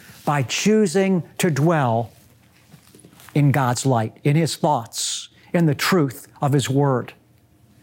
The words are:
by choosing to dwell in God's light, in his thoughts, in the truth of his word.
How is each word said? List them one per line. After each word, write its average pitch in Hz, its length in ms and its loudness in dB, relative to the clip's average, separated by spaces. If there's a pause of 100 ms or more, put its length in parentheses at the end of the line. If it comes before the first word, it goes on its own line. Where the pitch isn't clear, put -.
(240)
by 147 160 0
choosing 190 800 0 (160)
to 185 140 0
dwell 135 600 0 (1200)
in 147 160 4
God's 123 340 0
light, 113 380 0
in 147 140 0
his 160 180 0
thoughts, - 760 -4 (240)
in 175 140 2
the 147 80 2
truth - 540 -2 (120)
of 139 120 0
his 131 180 0
word. 135 420 0 (720)